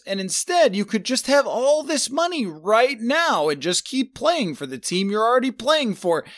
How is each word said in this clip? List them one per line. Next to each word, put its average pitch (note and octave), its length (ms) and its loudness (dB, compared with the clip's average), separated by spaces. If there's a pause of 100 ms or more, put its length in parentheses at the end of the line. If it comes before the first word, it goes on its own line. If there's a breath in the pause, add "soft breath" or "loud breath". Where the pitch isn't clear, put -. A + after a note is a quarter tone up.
and G3 120 -4
instead B3 560 2
you G3+ 120 -2
could G#3 180 -4
just B3 220 -2
have C#4 200 4
all C4+ 360 2
this C#4 280 -2
money E4 360 -2
right G#3+ 520 2
now A#3+ 520 2
and C#3+ 100 -2
just F3 240 -2
keep C4 300 -4
playing C#4+ 400 0
for C#3+ 120 -10
the C3 120 -10
team F#3+ 320 -2
you're G#3+ 160 0
already B3+ 240 2
playing B3+ 440 -2
for. E3+ 300 -2 (140 loud breath)